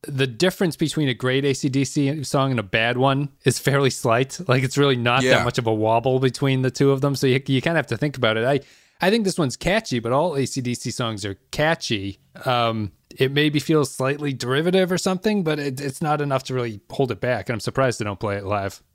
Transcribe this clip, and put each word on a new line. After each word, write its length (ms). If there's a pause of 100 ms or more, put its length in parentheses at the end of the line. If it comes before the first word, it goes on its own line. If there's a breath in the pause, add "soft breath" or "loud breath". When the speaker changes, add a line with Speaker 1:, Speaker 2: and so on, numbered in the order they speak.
Speaker 1:
the 240
difference 500
between 320
a 40
great 300
A 100
C 160
D 140
C 400
song 280
and 80
a 40
bad 340
one 320 (140)
is 160
fairly 300
slight. 580
Like, 160
it's 140
really 180
not 260
Speaker 2:
Yeah. 160
Speaker 1:
that 60
much 140
of 100
a 60
wobble 460
between 420
the 100
two 200
of 100
them. 140
So 120
you, 200
you 140
kinda 160
have 100
to 100
think 180
about 220
it. 80
I, 160 (440 soft breath)
I 40
think 160
this 120
one's 200
catchy, 420
but 120
all 240
A 100
C 160
D 140
C 160
songs 340
are 100 (160)
catchy. 680 (260)
Um, 480 (160)
it 220
maybe 280
feels 320
slightly 420
derivative 580
or 60
something, 460
but 160
it, 220
it's 200
not 200
enough 240
to 80
really 260 (100)
hold 220
it 80
back. 300
And 60
I'm 40
surprised 400
they 60
don't 140
play 180
it 80
live. 360 (140)